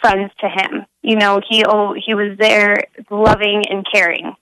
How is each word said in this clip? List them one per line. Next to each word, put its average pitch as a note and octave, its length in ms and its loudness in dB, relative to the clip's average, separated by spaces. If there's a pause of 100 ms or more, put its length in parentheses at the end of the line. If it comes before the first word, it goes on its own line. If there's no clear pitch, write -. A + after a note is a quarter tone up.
friends G3 300 0 (100)
to G3+ 80 -2
him. G3+ 380 -4 (160)
You A3+ 140 0
know, G3+ 320 2
he, A3 180 2
oh, G#3 280 2
he G#3 200 -6
was G3+ 240 -4
there G#3 460 2 (260)
loving G#3 600 2
and G3 200 -6
caring. F#3 520 0